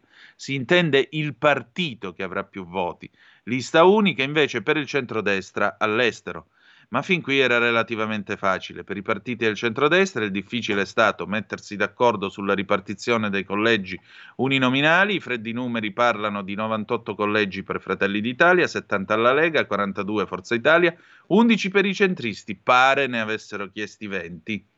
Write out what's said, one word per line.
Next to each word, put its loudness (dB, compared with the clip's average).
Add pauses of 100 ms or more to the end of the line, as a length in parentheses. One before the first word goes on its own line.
(340)
Si -10
intende 2
il -4
partito -2
che -8
avrà -6
più -12
voti. -6 (340)
Lista 4
unica 6
invece 0
per 0
il -4
centrodestra -2
all'estero. -2 (400)
Ma -2
fin -2
qui 0
era 4
relativamente 0
facile. -4
Per -8
i -8
partiti -6
del 0
centrodestra 0
il -2
difficile -2
è -10
stato 2
mettersi -8
d'accordo 0
sulla -2
ripartizione -2
dei -2
collegi -2 (360)
uninominali. 2
I -2
freddi -8
numeri -4
parlano 0
di -8
novantotto -4
collegi 0
per -6
Fratelli -2
d'Italia, 2
settanta -2
alla 4
Lega, 2
quarantadue -2
Forza -8
Italia, 4 (320)
undici 4
per 2
i -2
centristi, -4
pare 4
ne -4
avessero -6
chiesti -12
venti. -8 (140)